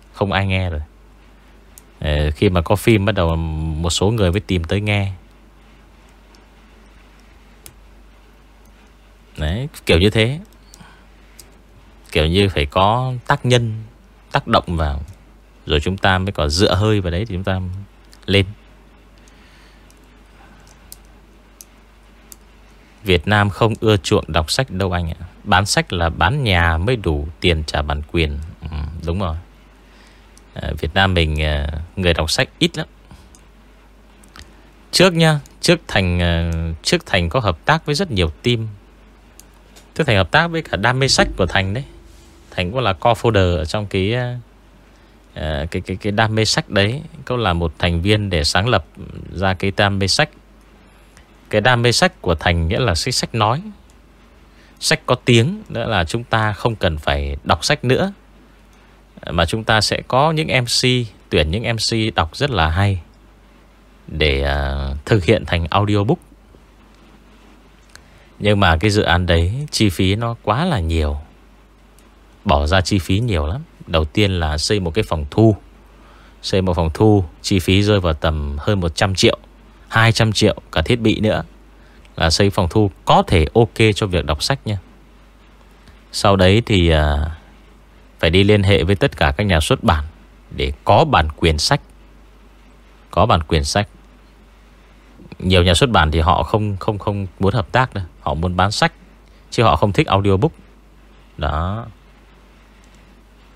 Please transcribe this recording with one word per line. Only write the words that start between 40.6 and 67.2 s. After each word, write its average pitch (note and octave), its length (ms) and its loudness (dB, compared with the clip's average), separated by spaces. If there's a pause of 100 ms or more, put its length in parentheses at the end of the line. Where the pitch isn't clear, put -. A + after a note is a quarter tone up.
cả - 160 -6
Đam A#2+ 220 0
Mê C3+ 80 2
Sách G3 200 2 (100)
của F#2+ 80 2
Thành F#2+ 280 -2
đấy. C3+ 100 -6 (680)
Thành F2+ 200 -4
cũng C3 80 -4
là G#2 140 0
co-founder G2+ 640 2
ở D#2+ 80 -4
trong G#2 200 -6
cái, G2 280 -2
à, B2 260 -6 (960)
à, D#2 380 -6
cái, F#2 100 -6
cái, F#2+ 160 -8
cái G#2 140 -4
Đam G#2+ 240 0
Mê A2 100 2
Sách - 240 -2
đấy. G#2+ 320 0 (240)
Cũng B2 120 -4
là G2+ 160 0
một E2+ 260 -2
thành E2+ 220 -2
viên G#2 280 0
để D#2+ 140 -2
sáng G2 240 0
lập A2 180 0 (460)
ra F#2+ 220 -2
cái G2 240 -4
Đam G2+ 220 2
Mê G2 80 -2
Sách. D3+ 220 0 (1200)
Cái G#2+ 120 2
Đam A#2+ 200 4
Mê A#2+ 100 4
Sách - 300 0
của F2 140 0
Thành E2+ 320 0
nghĩa A2 120 -2
là G#2+ 160 0
sách, B2+ 180 -4
sách - 220 -4
nói, A2+ 260 0 (1160)
sách - 260 0
có B2+ 100 2
tiếng. C3 540 2
Đó A#2 160 -6
là G2 180 0
chúng A#2 200 -6
ta A2 300 -2
không A2+ 220 -4
cần E2 220 -2
phải C#2+ 460 -4
đọc - 220 -2
sách D3 200 -2
nữa, F#3 280 0 (1200)
mà E2+ 140 0
chúng A2 180 -4
ta A2 180 2
sẽ - 260 -2
có C#3+ 240 2
những D#3 160 -2
M B2+ 180 0
C, - 160 -2 (480)
tuyển D#2 220 0
những A2 120 -4
M A#2 140 -4
C A2 380 -2
đọc E2 200 -2
rất C#3+ 140 -2
là E2 200 0
hay F#2+ 320 0 (1080)
để, D2 340 0
à, C#2 480 -2 (160)
thực G#2 180 2
hiện G#2 220 0
thành E2+ 240 -2
audiobook. G#2 500 0 (2250)